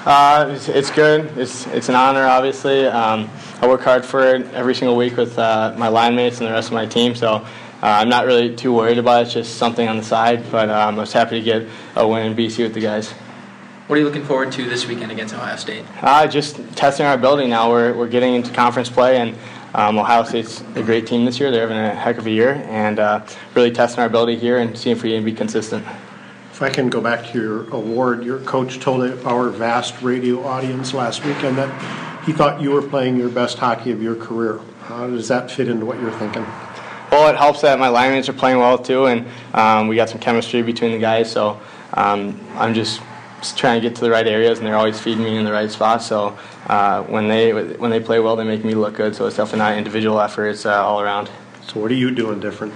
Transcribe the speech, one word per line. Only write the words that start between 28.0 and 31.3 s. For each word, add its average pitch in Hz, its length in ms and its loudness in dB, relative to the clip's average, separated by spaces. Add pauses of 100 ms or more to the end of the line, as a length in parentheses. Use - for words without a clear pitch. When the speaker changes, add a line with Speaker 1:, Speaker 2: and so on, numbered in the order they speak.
Speaker 3:
your 127 160 -6
coach 127 400 -4
told 127 220 -2 (240)
our 123 240 0
vast 117 540 -4
radio 123 420 -2
audience 131 480 -6
last 123 320 -4
weekend 143 320 -2